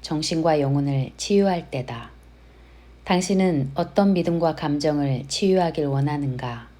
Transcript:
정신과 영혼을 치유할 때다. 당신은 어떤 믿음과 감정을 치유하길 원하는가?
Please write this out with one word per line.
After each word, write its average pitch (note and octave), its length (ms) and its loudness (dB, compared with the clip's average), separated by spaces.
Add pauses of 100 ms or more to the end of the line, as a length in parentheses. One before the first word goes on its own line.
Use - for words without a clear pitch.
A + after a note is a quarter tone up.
정신과 D#3+ 600 0
영혼을 C#3 560 0
치유할 G3 520 2
때다. A#2+ 420 -10 (920)
당신은 F#3 720 2
어떤 G3 380 2
믿음과 E3+ 420 0
감정을 D3 720 0
치유하길 F3 600 0
원하는가? C3+ 800 -2 (100)